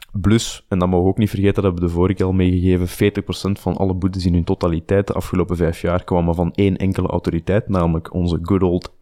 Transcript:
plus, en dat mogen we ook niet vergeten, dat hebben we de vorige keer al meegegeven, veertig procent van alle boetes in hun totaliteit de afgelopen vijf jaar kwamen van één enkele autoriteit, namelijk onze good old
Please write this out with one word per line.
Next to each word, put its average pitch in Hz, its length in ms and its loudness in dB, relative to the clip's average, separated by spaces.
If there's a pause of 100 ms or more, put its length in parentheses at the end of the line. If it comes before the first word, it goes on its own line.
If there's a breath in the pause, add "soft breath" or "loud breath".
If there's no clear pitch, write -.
(200)
plus, 101 480 0
en 98 100 0
dat 90 100 2
mogen 90 160 2
we 95 60 4
ook 98 80 -2
niet 107 120 2
vergeten, 98 240 2
dat 98 100 0
hebben 87 180 0
we 87 60 2
de 85 60 -4
vorige 92 200 2
keer 92 120 0
al 92 60 0
meegegeven, 90 560 2
veertig 101 360 0
procent 95 340 -4
van - 180 -4
alle 95 180 -2
boetes 92 320 -2
in 87 80 2
hun 85 100 2
totaliteit 92 640 0
de - 60 -2
afgelopen 87 440 -2
vijf 85 240 -2
jaar 87 240 -2
kwamen 85 300 0
van 87 180 -2
één 98 240 0
enkele 95 320 -2
autoriteit, 87 600 -2
namelijk 85 460 -2
onze 85 280 0
good 92 200 0
old 90 400 -2